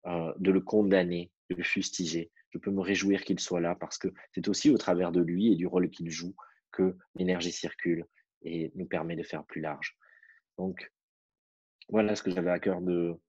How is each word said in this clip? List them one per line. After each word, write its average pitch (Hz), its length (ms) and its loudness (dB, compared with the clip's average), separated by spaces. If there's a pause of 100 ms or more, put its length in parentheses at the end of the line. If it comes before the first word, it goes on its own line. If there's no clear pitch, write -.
euh, 87 320 -2
de 95 120 4
le 92 120 6
condamner, 92 680 4 (200)
de 90 60 -4
le 87 60 -6
fustiger. 85 680 -4 (180)
Je - 100 -12
peux - 120 -4
me 98 100 0
réjouir 95 440 2
qu'il 92 140 0
soit 90 220 -2
là 85 140 0
parce - 240 -10
que 95 100 -4 (240)
c'est - 160 -4
aussi 107 220 4
au 113 80 6
travers 87 340 2
de 87 80 4
lui 90 320 4
et 85 40 6
du 87 100 -2
rôle 90 240 2
qu'il 82 200 -10
joue 85 240 -8 (380)
que 92 240 0 (180)
l'énergie 90 380 0
circule 82 540 -4 (360)
et 82 320 -6
nous 92 120 -8
permet 85 300 -4
de 80 60 -6
faire 78 220 -10
plus - 160 -10
large. 78 380 -8 (580)
Donc, - 340 -8 (1000)
voilà 107 260 2
ce - 60 -10
que 95 80 -2
j'avais 90 200 0
à 87 80 2
cœur 92 220 0
de 87 340 0 (140)